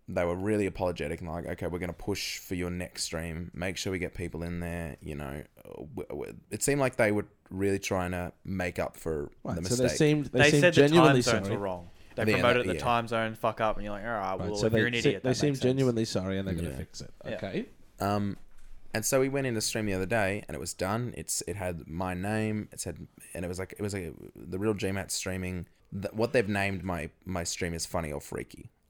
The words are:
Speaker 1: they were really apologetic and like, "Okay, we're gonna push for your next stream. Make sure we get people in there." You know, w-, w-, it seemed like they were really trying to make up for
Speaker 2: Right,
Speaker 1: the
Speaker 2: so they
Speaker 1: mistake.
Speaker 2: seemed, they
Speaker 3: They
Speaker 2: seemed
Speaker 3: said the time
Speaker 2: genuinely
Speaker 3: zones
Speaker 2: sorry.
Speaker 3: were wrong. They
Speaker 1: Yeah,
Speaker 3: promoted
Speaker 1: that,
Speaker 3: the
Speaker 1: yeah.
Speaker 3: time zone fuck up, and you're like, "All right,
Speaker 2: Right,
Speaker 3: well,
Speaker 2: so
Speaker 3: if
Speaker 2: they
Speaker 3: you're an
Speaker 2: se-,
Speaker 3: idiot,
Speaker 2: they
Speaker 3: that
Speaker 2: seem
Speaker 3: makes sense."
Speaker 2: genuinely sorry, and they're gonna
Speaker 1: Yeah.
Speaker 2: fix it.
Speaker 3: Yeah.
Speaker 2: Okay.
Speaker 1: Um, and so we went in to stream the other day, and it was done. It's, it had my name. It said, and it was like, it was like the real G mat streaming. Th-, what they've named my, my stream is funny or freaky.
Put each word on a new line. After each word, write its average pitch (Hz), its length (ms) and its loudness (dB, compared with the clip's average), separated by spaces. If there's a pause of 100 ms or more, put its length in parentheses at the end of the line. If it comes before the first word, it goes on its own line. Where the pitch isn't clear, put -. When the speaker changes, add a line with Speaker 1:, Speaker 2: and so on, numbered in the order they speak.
Speaker 1:
they 90 160 0
were 87 120 2
really 101 320 2
apologetic 85 520 -2
and 87 100 -8
like, 82 180 -6
"Okay, 87 200 -4
we're 85 120 -2
gonna 87 120 -4
push - 460 -4
for - 180 -6
your 87 140 0
next 87 340 -6
stream. 85 500 -6
Make 90 220 -4
sure - 160 -4
we 92 80 -2
get 85 140 -4
people 85 300 -6
in 87 180 -4
there." 85 400 -4
You 78 140 -8
know, 71 280 -8 (220)
w-, - 420 -10
w-, 62 280 -8 (160)
it 107 120 -4
seemed 143 160 4
like 131 160 2
they 107 160 4
were 104 140 2 (240)
really 98 300 2
trying 92 320 -2
to 87 200 -4 (140)
make 90 340 -2
up - 160 -4
for 76 360 -4 (120)
Speaker 2:
Right, 82 180 -4
Speaker 1:
the 90 60 -4
Speaker 2:
so 123 80 2
they 127 80 2
Speaker 1:
mistake. - 140 2
Speaker 2:
seemed, 151 300 4
they 123 160 2
Speaker 3:
They 151 80 8
Speaker 2:
seemed 147 100 8
Speaker 3:
said 175 140 8
the 143 60 10
time 143 80 8
Speaker 2:
genuinely 139 320 10
Speaker 3:
zones 113 260 2
Speaker 2:
sorry. 101 100 0
Speaker 3:
were 101 60 -4
wrong. 90 260 -4 (260)
They 113 120 -2
Speaker 1:
Yeah, 107 120 6
Speaker 3:
promoted 123 240 6
Speaker 1:
that, 98 40 0
Speaker 3:
the - 80 0
Speaker 1:
yeah. 76 40 -4
Speaker 3:
time 117 280 2
zone 113 280 0
fuck 131 240 0
up, 110 180 2
and 104 60 -2
you're 104 100 -4
like, 101 120 -6
"All 117 60 -4
right, 98 180 0 (100)
Speaker 2:
Right, - 0 -
Speaker 3:
well, 92 160 -2
Speaker 2:
so 107 120 2
Speaker 3:
if 110 60 4
Speaker 2:
they 113 40 6
Speaker 3:
you're 117 100 6
an 120 60 0
Speaker 2:
se-, 117 60 2
Speaker 3:
idiot, 107 240 2
Speaker 2:
they 127 80 2
Speaker 3:
that 120 40 2
Speaker 2:
seem 147 140 2
Speaker 3:
makes 135 100 0
sense." 127 120 4
Speaker 2:
genuinely 123 340 4
sorry, 95 320 -2
and 98 100 -4
they're 92 80 -2
gonna 82 140 -2
Speaker 1:
Yeah. 67 80 -8
Speaker 2:
fix - 240 -10
it. - 100 -12 (140)
Speaker 3:
Yeah. 123 120 -6
Speaker 2:
Okay. 123 280 -4 (340)
Speaker 1:
Um, 101 380 0 (560)
and 110 100 -2
so 135 160 4
we 135 80 4
went 135 200 -2
in 117 80 -2
to 107 60 -2
stream 107 260 -2
the 98 80 0
other 92 100 0
day, 101 420 0
and - 60 -8
it 69 60 -6
was 78 160 -8
done. 104 420 -2
It's, - 300 -4
it 92 80 -4
had 90 320 -4
my 90 260 -4
name. 107 580 -2
It - 80 -10
said, 87 280 -8 (260)
and 87 100 -6
it 87 40 -4
was 90 100 -6
like, 92 160 -8
it - 80 -10
was 101 140 -2
like 85 180 -6 (220)
the 85 240 -8
real 107 160 2
G 95 160 -2
mat 98 200 -4
streaming. 92 540 -4 (260)
Th-, 98 220 -6
what 113 180 0
they've 117 160 4
named 98 360 0
my, 82 260 -4 (160)
my 92 180 -2
stream 85 300 -4
is 82 140 -4
funny 82 260 -4
or 73 80 -6
freaky. - 480 -10 (200)